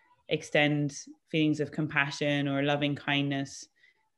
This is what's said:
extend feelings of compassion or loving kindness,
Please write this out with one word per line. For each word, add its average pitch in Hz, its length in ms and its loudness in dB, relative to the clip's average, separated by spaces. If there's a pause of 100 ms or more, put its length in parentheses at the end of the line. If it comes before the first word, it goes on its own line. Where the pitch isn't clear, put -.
(300)
extend 147 640 2 (380)
feelings 151 280 2
of 147 120 -4
compassion 147 760 0
or 139 140 0
loving 143 340 0
kindness, 139 760 -4 (480)